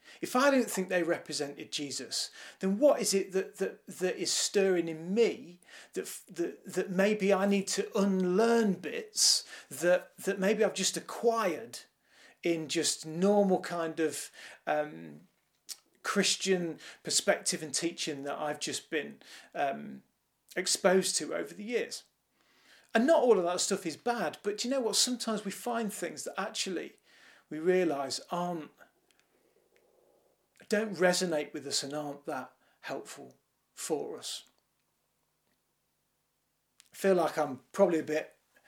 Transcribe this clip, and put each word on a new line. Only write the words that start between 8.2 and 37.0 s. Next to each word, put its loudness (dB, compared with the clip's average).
bits 0
that, 2
that 0
maybe 2
I've 2
just -2
acquired -2
in 0
just -2
normal 4
kind -4
of, -2
um, -4
Christian 0
perspective 0
and -8
teaching -4
that -6
I've -4
just -6
been, -4
um, -4
exposed 2
to -6
over -6
the -14
years? -4
And 4
not 8
all 8
of 2
that 0
stuff -2
is -6
bad, -2
but -4
do -4
you 0
know 0
what? 0
Sometimes 0
we -6
find -4
things -8
that -10
actually -4
we -8
realise 2
aren't, -4
don't -2
resonate 2
with -10
us -2
and -8
aren't -8
that -8
helpful -12
for -6
us. -10
I -20
feel 2